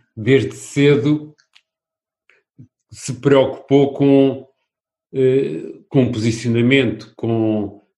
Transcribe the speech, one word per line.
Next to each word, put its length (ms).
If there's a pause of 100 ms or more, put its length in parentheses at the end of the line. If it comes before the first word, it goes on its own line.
(160)
desde 380
cedo, 800 (1500)
se 260
preocupou 800
com, 540 (680)
eh, 760
com 160
o 80
posicionamento, 1040
com 680 (160)